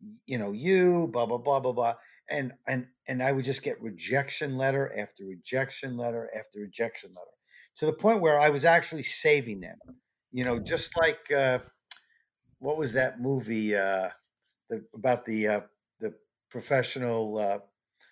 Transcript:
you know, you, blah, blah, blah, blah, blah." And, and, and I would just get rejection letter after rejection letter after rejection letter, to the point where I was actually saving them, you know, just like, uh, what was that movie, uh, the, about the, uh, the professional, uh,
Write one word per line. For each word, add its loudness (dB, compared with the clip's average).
you -4
know, -2
you, 4
blah, 2
blah, -2
blah, 2
blah, 0
blah." 0
And, -4
and, -2
and -4
I 2
would 0
just -4
get -6
rejection -4
letter 0
after -10
rejection -6
letter -6
after -12
rejection -8
letter, -18
to -2
the 4
point 2
where 6
I 8
was 0
actually 4
saving 2
them, -16
you -4
know, 0
just -4
like, 2
uh, 4
what -2
was -2
that 0
movie, 0
uh, 0
the, -8
about 0
the, -2
uh, 0
the -6
professional, -2
uh, 0